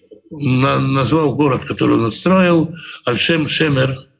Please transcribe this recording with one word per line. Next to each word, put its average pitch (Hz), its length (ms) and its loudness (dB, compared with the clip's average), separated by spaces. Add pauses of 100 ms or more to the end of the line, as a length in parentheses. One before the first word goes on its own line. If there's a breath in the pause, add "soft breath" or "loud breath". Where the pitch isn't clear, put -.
(320)
на-, 139 480 0
назвал 135 560 0
город, 135 280 0
который 120 340 0
он 113 80 0
отстроил, 175 680 2 (340 loud breath)
על 120 120 -2
שם 160 300 0
שמר, 135 460 0 (260)